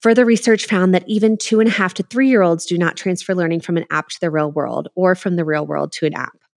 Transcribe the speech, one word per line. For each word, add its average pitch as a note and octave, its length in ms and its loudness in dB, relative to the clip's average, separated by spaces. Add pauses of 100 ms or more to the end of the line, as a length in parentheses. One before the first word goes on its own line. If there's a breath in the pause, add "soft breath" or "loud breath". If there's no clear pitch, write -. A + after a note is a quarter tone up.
Further A#3 220 4
research A#3 440 2
found F#3 260 2
that F3+ 140 0
even G#3+ 300 2
two A3 220 0
and A3 80 4
a F3 60 0
half F#3 220 -2
to F#3+ 80 -6
three-year-olds A3+ 640 2
do F3 100 -2
not E3+ 180 0
transfer F#3 380 -4
learning E3 280 -2
from E3+ 160 -2
an D#3+ 120 -4
app D3+ 200 -4
to - 120 -14
the E3+ 80 -2
real D3+ 220 -2
world C3+ 420 -4
or F#3 220 2
from F3+ 200 -4
the E3+ 100 -2
real D3+ 200 -2
world D3 280 -4
to - 120 -4
an D3+ 80 0
app. - 240 -10 (220)